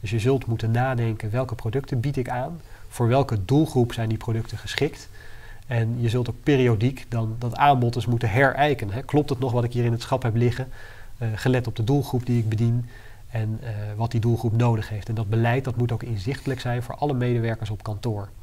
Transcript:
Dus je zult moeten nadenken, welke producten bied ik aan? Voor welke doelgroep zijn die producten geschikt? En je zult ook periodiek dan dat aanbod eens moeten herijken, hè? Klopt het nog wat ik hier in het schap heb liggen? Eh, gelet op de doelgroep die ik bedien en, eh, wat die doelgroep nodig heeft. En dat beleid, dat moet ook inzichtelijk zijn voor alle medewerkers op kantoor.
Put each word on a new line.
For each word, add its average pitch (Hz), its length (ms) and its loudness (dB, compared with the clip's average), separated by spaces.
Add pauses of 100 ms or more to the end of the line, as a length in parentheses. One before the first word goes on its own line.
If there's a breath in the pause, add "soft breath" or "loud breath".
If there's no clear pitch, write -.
Dus 101 80 -2
je 113 140 2
zult 135 160 2
moeten 113 260 0
nadenken, 117 600 0
welke 123 240 -2
producten 131 440 -2
bied 139 180 -2
ik 123 120 -2
aan? 143 320 -6 (280 loud breath)
Voor - 180 0
welke 117 380 2
doelgroep 135 480 4
zijn 113 160 -2
die 110 80 0
producten 113 400 -4
geschikt? - 520 -4 (560 loud breath)
En 117 360 0
je 117 80 4
zult 117 200 2
ook - 140 -8
periodiek 127 680 4
dan 113 300 -2
dat 117 160 -4
aanbod 127 400 6
eens 117 100 -2
moeten 117 240 2
herijken, 131 640 2
hè? 117 100 -6
Klopt 147 280 2
het 131 100 0
nog 127 120 0
wat 120 120 2
ik 120 100 -2
hier 120 120 2
in 117 60 4
het 117 100 0
schap 131 220 -2
heb 113 120 0
liggen? 120 320 2 (500 loud breath)
Eh, 120 180 -4
gelet 123 320 2
op 113 80 -6
de 113 80 0
doelgroep 131 420 0
die 120 140 2
ik 107 100 0
bedien 117 400 2 (400 loud breath)
en, 110 320 -2
eh, 120 80 -10 (260)
wat 113 160 -2
die 117 80 2
doelgroep 113 380 2
nodig 117 320 2
heeft. 107 200 -8
En 110 60 -2
dat 107 140 -2
beleid, 117 340 2
dat 123 120 -4
moet 120 160 0
ook 113 120 -4
inzichtelijk 123 560 -4
zijn 123 240 -2
voor - 120 -8
alle 147 180 -2
medewerkers 117 560 0
op 107 140 -6
kantoor. 104 460 -6 (140)